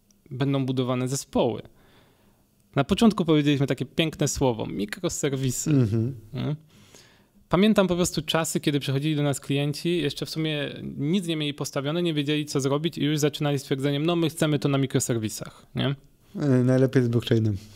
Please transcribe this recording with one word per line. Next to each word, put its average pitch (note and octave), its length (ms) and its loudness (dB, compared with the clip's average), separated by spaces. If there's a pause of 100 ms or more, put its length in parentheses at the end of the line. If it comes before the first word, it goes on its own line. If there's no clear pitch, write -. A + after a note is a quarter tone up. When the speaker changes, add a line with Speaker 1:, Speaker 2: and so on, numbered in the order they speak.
(300)
Speaker 1:
będą C3+ 360 0
budowane B2+ 420 -2
zespoły. C3+ 540 -2 (1120)
Na C#3 80 2
początku G3 400 4
powiedzieliśmy D3 420 4
takie C3 200 -2
piękne D#3 420 -2
słowo, A#2+ 380 0
mikroserwisy. D3+ 1040 -4
Speaker 2:
Mhm. A#2+ 440 2 (180)
Speaker 1:
Nie? C3 240 -4 (920)
Pamiętam G3 400 4
po F3 80 0
prostu E3+ 260 0
czasy, D#3+ 380 -2
kiedy C#3+ 200 0
przychodzili C#3 360 -2
do C#3+ 60 0
nas C#3+ 180 0
klienci, D3 600 -2
jeszcze D3 240 -4
w - 40 -12
sumie D3 440 -4 (240)
nic E3 280 0
nie E3 100 -2
mieli D3 180 -4
postawione, D3 480 -4
nie E3+ 120 0
wiedzieli, D3 320 0
co D3 140 -2
zrobić C#3 380 0
i D3 60 0
już D3+ 140 0
zaczynali C#3+ 400 0
z C3+ 40 -6
twierdzeniem: C#3+ 440 -2
„No, E3+ 100 2
my E3 140 0
chcemy D3+ 280 0
to C#3+ 100 0
na C#3 100 2
mikroserwisach”, B2 960 -2
nie? B2 120 0 (500)
Speaker 2:
E, D3+ 120 0
najlepiej C3 560 4
z A#2+ 40 2
blockchainem. A2+ 480 2 (200)